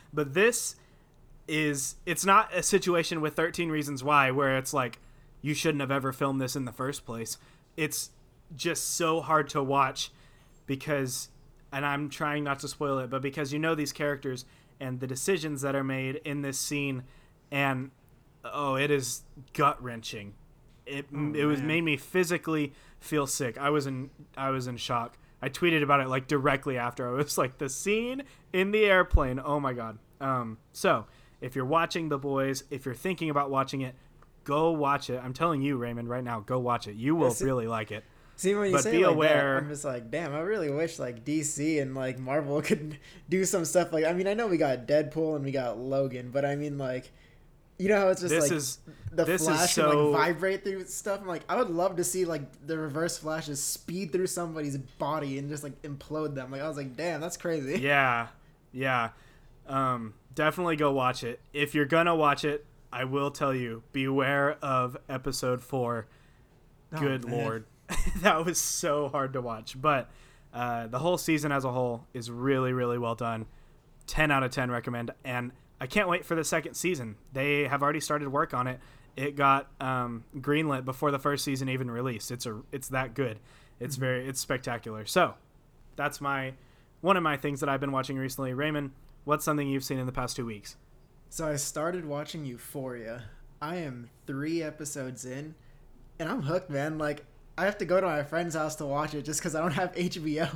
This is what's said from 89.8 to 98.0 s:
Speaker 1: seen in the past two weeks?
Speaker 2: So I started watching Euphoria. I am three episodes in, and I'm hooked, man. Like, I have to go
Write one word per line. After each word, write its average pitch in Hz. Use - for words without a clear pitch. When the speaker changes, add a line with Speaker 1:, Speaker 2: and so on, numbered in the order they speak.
Speaker 1:
seen 135
in 127
the 127
past 127
two 120
weeks? 104
Speaker 2:
So 160
I 147
started 160
watching 147
Euphoria. 120
I 160
am 127
three 156
episodes 143
in, 143
and 160
I'm 220
hooked, 165
man. 151
Like, 151
I 175
have 202
to 170
go 180